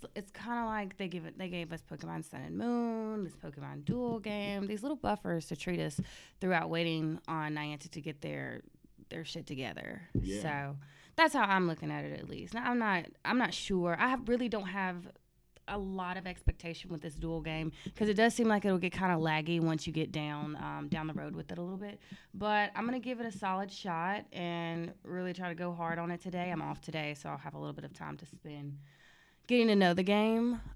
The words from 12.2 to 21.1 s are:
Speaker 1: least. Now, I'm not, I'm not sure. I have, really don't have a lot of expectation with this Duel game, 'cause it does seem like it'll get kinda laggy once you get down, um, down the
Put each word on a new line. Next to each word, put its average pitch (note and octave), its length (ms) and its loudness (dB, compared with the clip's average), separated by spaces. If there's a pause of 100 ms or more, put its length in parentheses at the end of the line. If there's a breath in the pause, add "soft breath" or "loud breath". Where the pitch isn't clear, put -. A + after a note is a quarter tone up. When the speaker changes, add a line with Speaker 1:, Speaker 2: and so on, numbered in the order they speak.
Speaker 1:
least. - 240 -8
Now, A#3+ 160 0
I'm B3 80 2
not, G3 260 2 (200)
I'm G#3+ 140 2
not G3+ 140 2
sure. F3 480 2
I A#3+ 80 6
have, B3 200 0
really A#3+ 200 2
don't G3+ 200 -2
have F#3 400 -2 (600)
a G3+ 80 -4
lot F#3+ 400 -2
of F#3 120 -6
expectation - 640 0
with D#3 80 -4
this D#3 160 -8
Duel E3 240 -2
game, D#3+ 320 -2 (240 loud breath)
'cause G#3+ 120 4
it G#3 60 4
does A3+ 180 8
seem A#3 140 4
like G#3 180 6
it'll F#3+ 140 6
get F3 140 0
kinda F#3 240 4
laggy D#3+ 440 2
once D#3+ 240 4
you D#3+ 80 -2
get D#3 200 0
down, D3+ 500 -2
um, D3 240 -4
down D#3 220 -2
the D#3 40 -4